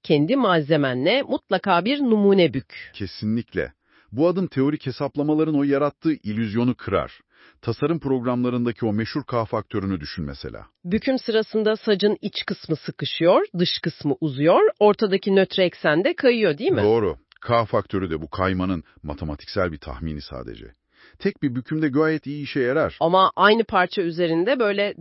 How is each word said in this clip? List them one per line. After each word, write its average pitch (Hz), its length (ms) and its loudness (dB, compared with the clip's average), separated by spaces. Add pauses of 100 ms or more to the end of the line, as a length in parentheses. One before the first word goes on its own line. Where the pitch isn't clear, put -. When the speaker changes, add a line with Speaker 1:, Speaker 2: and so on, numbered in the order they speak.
Speaker 1:
kendi 160 340 2
malzemenle 160 880 2
mutlaka 190 600 0
bir 285 160 -2
numune 202 540 4
bük. - 400 -10
Speaker 2:
Kesinlikle. 101 800 -4 (400)
Bu 143 160 2
adım 180 180 0
teorik 143 400 -2
hesaplamaların 147 720 0
o 139 40 2
yarattığı 143 500 0
illüzyonu 113 640 -2
kırar. 85 460 -4 (420)
Tasarım 147 380 -2
programlarındaki 123 840 -2
o 107 60 0
meşhur 113 320 -4
K 117 200 -2
faktörünü 98 560 -4
düşün 76 240 -8
mesela. 62 420 -12 (180)
Speaker 1:
Büküm 220 340 -2
sırasında 214 580 0
sacın 208 460 0
iç - 240 -6
kısmı - 300 -4
sıkışıyor, 180 720 0 (120)
dış - 240 0
kısmı 147 380 -2
uzuyor, 156 400 4 (180)
ortadaki 196 580 2
nötr 190 220 2
eksen 170 460 2
de 339 100 0
kayıyor, 220 440 2
değil 320 140 0
mi? 120 100 2
Speaker 2:
Doğru. 104 340 2 (240)
K 117 240 2
faktörü 98 460 -2
de 78 120 -4
bu 78 80 -12
kaymanın 92 540 -2 (180)
matematiksel 78 720 -6
bir 76 60 -14
tahmini 76 420 -10
sadece. 58 460 -14 (520)
Tek - 240 -4
bir 131 120 -2
bükümde 156 340 -2
gayet 156 380 0
iyi 147 160 -10
işe 139 180 -6
yarar. 131 400 0
Speaker 1:
Ama 185 360 4
aynı 214 280 2
parça 185 380 0
üzerinde 170 560 0
böyle 202 420 -2